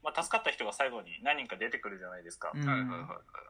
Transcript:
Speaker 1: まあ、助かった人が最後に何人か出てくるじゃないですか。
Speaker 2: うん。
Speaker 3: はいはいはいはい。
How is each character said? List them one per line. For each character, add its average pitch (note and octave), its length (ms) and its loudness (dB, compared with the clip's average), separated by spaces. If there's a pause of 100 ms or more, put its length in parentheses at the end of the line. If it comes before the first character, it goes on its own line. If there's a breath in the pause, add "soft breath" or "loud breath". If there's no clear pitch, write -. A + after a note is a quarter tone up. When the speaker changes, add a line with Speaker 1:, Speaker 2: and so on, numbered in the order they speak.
Speaker 1:
ま D3+ 120 0
あ、 E3 80 4
助 - 140 2
か - 40 4
っ - 40 -10
た C#3+ 60 6
人 B2+ 140 -2
が G#2 80 0
最 C3+ 180 4
後 A#2 120 -4
に E2+ 200 -10
何 C#3+ 220 4
人 A#2 40 -8
か G2 80 -4
出 A2 140 0
て - 80 0
く G#2 100 -4
る G2 100 -4
じ F#2 60 -10
ゃ F2+ 40 -8
な F2+ 100 -8
い F2 40 -12
で E2+ 80 -12
す - 80 -12
か。 - 160 -2
Speaker 2:
う D3 40 -2
ん。 C#3+ 100 2
Speaker 3:
は C3+ 80 6
い C3 40 4
は C3 60 0
い - 20 -2
は G#2 80 -2
い - 40 -4
は - 140 -8
い。 - 40 -10 (320)